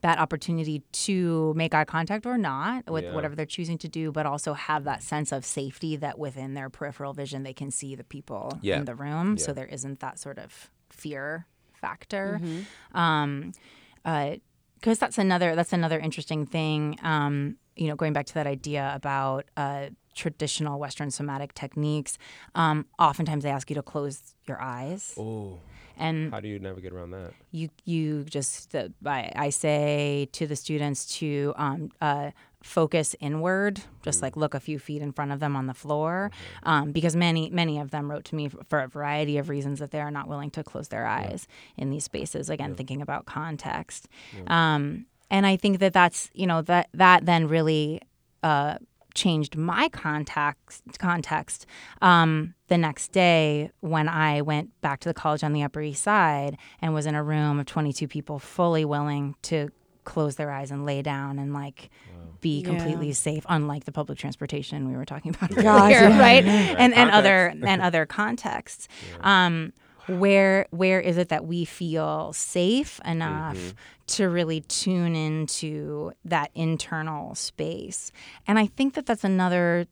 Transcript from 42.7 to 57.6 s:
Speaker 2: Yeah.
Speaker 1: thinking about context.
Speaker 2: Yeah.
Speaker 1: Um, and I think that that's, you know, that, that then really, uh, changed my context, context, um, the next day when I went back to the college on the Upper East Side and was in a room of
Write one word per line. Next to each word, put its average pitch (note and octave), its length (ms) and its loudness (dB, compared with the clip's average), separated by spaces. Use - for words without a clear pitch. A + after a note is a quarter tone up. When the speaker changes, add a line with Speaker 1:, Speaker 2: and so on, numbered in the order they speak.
Speaker 2:
Yeah. C3 60 -10
Speaker 1:
thinking C3+ 260 -8
about C#3 240 -8
context. D3+ 840 -10
Speaker 2:
Yeah. E3 420 2
Speaker 1:
Um, D3 280 -4
and G3 160 4
I F#3+ 100 4
think G3 240 2
that F#3+ 120 4
that's, F3 400 4
you F#3+ 140 -4
know, E3 160 2
that, F3 320 2
that F3+ 320 8
then E3 220 4
really, D#3 520 2
uh, D3 360 2
changed D#3 420 0
my F3 320 0
context, D3+ 920 -4
context, E3 640 -4
um, E3 500 6
the F3 80 4
next D#3+ 360 0
day D#3 580 4
when D#3 300 0
I D#3 320 2
went D3+ 400 -2
back C#3 180 -2
to - 80 -6
the E3 60 -2
college D3+ 280 -2
on D3+ 120 0
the D3 80 0
Upper C#3+ 180 -4
East D3+ 220 -6
Side D3+ 560 2
and D#3+ 100 0
was D3+ 140 0
in D3+ 80 0
a D3+ 80 0
room D3+ 360 2
of C#3+ 60 -2